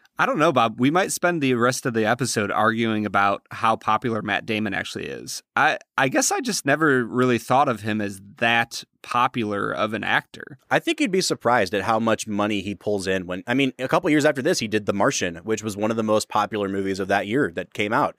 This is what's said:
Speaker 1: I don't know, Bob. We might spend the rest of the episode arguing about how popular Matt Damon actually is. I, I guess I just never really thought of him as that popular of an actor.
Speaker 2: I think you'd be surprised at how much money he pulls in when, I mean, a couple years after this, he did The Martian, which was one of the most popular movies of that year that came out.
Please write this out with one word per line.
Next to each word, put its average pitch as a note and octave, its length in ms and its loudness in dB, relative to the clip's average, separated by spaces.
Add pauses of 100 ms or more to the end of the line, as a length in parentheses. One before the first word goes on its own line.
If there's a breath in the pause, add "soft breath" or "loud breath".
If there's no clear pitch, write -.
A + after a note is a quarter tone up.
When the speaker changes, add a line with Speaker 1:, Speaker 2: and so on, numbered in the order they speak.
(160 soft breath)
Speaker 1:
I E3+ 100 0
don't B3+ 120 0
know, D#3+ 140 4
Bob. A#2 260 2
We B2+ 120 4
might F3+ 220 2
spend F3 280 0
the C3 140 2
rest B2 320 0
of B2 80 -2
the A2 100 2
episode A2+ 460 0
arguing A2 560 2
about G2+ 460 2
how A2+ 240 2
popular A2 440 -2
Matt F#2+ 240 -2
Damon G#2+ 300 -2
actually F#2 320 -8
is. B1+ 360 -12 (140)
I, C#3 220 2 (180)
I C3+ 120 2
guess B3+ 220 0
I G4 100 -2
just A#3 260 -4
never C#3 400 2
really B2 320 2
thought C3+ 320 2
of G#2+ 100 -4
him G#2+ 220 -4
as G2+ 180 -8 (160)
that A#2 480 0 (180)
popular A2 680 -2
of G#2+ 220 -2
an G2+ 100 -6
actor. - 540 -4 (120)
Speaker 2:
I - 80 4
think D#4+ 220 -2
you'd C4+ 100 0
be F#3 120 2
surprised A#2 500 2
at G2 120 -2
how A2+ 140 2
much A2 280 0
money G#2 340 0
he G2 140 -6
pulls G2+ 320 -2
in F#2+ 200 0
when, F2+ 200 -8
I A#2+ 80 -2
mean, C3+ 240 2
a C3 100 -6
couple D#3+ 220 2
years D3 160 4
after C#3 160 0
this, E3+ 160 0
he A2+ 100 -4
did G#2 160 0
The G#2 80 0
Martian, G2 440 0
which G#2 260 -4
was G#2+ 120 -6
one G#2 160 -2
of A2+ 60 -4
the A2+ 60 0
most G#2+ 260 2
popular G#2 400 -2
movies G2 320 -2
of F#2+ 80 -4
that G2 180 0
year A2 260 0
that F2+ 200 -8
came G#2+ 220 -2
out. B2+ 240 0